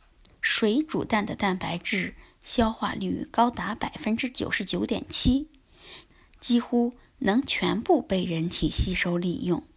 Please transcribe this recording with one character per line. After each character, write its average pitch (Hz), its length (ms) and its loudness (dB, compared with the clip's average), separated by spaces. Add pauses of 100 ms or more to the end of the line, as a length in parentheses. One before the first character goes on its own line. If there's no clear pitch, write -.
(400)
水 226 440 2
煮 196 200 -2
蛋 208 220 0
的 - 100 -6
蛋 190 220 0
白 175 220 -6
质 - 340 -4 (300)
消 226 280 2
化 226 220 -4
率 185 380 -4
高 233 180 6
达 196 240 -4
百 - 260 -6
分 220 160 0
之 240 140 -2
九 - 220 -6
十 202 120 -2
九 190 220 -2
点 208 240 -2
七， 269 400 2 (920)
几 240 200 2
乎 240 340 0 (260)
能 220 240 2
全 - 380 -2
部 349 200 4
被 185 240 0
人 170 240 0
体 - 200 -2
吸 - 240 -2
收 175 240 0
利 175 280 -2
用。 175 180 0 (140)